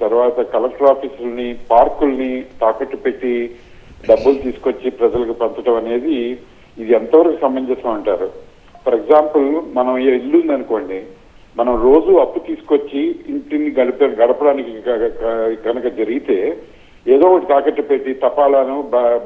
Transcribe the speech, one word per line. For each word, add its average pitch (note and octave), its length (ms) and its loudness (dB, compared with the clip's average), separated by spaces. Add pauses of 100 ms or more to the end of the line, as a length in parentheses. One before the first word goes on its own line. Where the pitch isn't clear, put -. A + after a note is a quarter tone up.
తర్వాత A#2 400 0
కలెక్టర్ B2 500 0
ఆఫీసుల్ని, A#2+ 680 -4 (120)
పార్కుల్ని C3 720 2 (180)
తాకట్టు A#2 360 -2
పెట్టి A#2+ 580 -4 (540)
డబ్బులు A2+ 260 4
తీసుకొచ్చి B2+ 560 -4
ప్రజలకు A#2 420 -2
పంచడం A#2 440 -2
అనేది, B2 600 -4 (400)
ఇది A2+ 140 0
ఎంతవరకు D3+ 480 4
సమంజసం C3 500 -2
అంటారు? F#2+ 400 -2 (580)
For A#2 120 2
example, D3+ 600 2 (140)
మనం B2+ 240 0
ఈ C3 80 0
ఇల్లు C3 340 2
ఉందనుకోండి, G2+ 640 -4 (520)
మనం A#2 260 0
రోజు D#3 300 6
అప్పు D3+ 260 4
తీసుకొచ్చి D3+ 920 -4
ఇంటిని D3 420 -4
గడిపే, B2+ 360 0
గడపడానికి B2+ 640 2
క-, A2+ 500 -4
క-, A2+ 440 -2
కనుక A#2+ 200 -4
జరిగితే, A#2 720 -2 (520)
ఏదో - 180 6
ఒకటి F#3 200 4
తాకట్టు - 360 0
పెట్టి, C3+ 320 -2
తపాలాను, C#3 680 0
బ-, B2 440 0